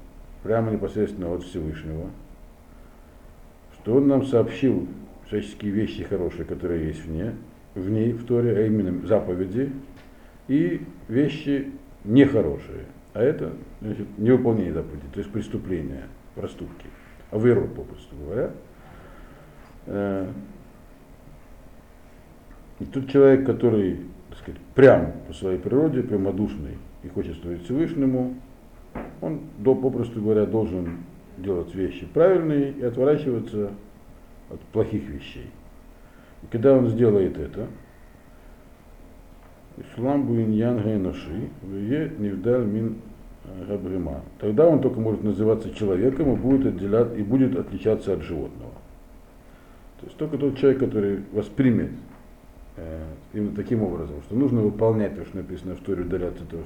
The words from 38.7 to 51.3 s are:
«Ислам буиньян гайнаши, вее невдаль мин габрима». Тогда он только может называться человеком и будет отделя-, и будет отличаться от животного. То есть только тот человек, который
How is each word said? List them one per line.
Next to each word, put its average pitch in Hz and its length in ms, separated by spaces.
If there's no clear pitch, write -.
«Ислам 131 480
буиньян 113 560
гайнаши, 98 680
вее 107 560
невдаль 104 460
мин 110 320
габрима». 90 540
Тогда 117 300
он 143 120
только 117 200
может 110 220
называться 107 520
человеком 117 580
и 107 40
будет 131 300
отделя-, 101 500
и 104 60
будет 123 340
отличаться 101 560
от 80 100
животного. - 500
То - 40
есть - 120
только 151 180
тот 139 220
человек, 135 220
который 101 400